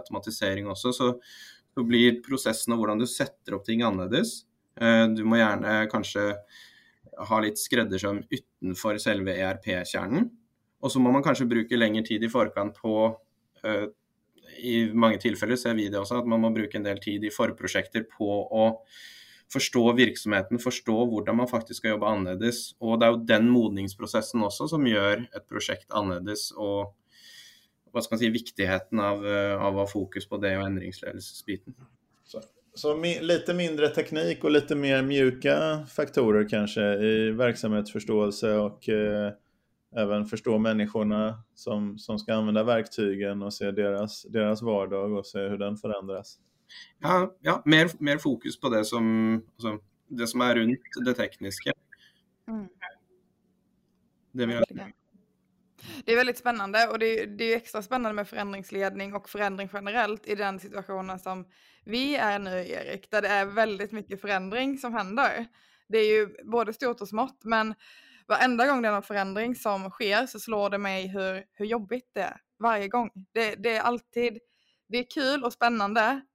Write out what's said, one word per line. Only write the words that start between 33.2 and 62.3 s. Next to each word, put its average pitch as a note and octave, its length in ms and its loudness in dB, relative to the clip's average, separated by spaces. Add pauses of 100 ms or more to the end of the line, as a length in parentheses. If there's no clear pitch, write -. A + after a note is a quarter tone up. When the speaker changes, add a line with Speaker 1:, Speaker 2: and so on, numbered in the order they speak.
Speaker 2:
lite E3+ 320 2
mindre D#3+ 340 2
teknik D#3 560 -2
och D3+ 60 4
lite D3 240 4
mer C#3 280 2
mjuka C#3+ 840 2 (100)
faktorer G#2+ 520 4
kanske G#2+ 340 0
i G#2+ 480 2
verksamhetsförståelse G#2+ 1200 0
och, G#2 340 -2
eh, G#2 440 0 (640)
även G#2 300 0
förstå A2 320 0
människorna G#2+ 840 0 (120)
som, G#2 440 -6
som G#2+ 200 -6
ska A2 160 -2
använda A2 300 2
verktygen G2+ 800 0
och G2+ 120 -6
se G2+ 160 -4
deras, G2+ 520 -2
deras G#2+ 400 -2
vardag G2 500 -2
och G2 140 -4
se - 120 -8
hur G2 200 -4
den G2+ 180 -4
förändras. G2 640 -8 (600)
Speaker 1:
Ja, - 420 0
ja, - 240 0
mer, D#3+ 340 6
mer D3 200 0
fokus A#2+ 420 -4
på C#3+ 80 0
det A2 160 2
som, A2+ 500 2 (180)
alltså, A2 320 -8 (240)
det A#2 180 -4
som B2 140 -2
är B2 140 4
runt A#2 260 2 (240)
det B2 100 2
tekniska. - 580 -6 (760)
Speaker 3:
Mm. G#3+ 180 -8 (1700)
Speaker 1:
Det B2 140 -2
vill A#2 80 0
jag A#2 60 2
Speaker 3:
Verkligen. G2+ 320 -4 (1120)
Det A3 80 0
är A#3 40 4
väldigt B3 220 2
spännande, A3 500 0
och A3 100 -4
det A3+ 220 0
är, G#3 60 -4
det A3+ 260 -2
är A#3 40 2
extra A3 260 -8
spännande A3+ 320 -4
med G3+ 140 -6
förändringsledning G3 880 -6
och G3 140 -10
förändring G3 440 -4
generellt G#3 540 -4
i G#3+ 80 -2
den G3 260 -4
situationen F#3+ 580 -10
som F#3 280 -10 (380)
vi C4 320 -2
är G#3 220 0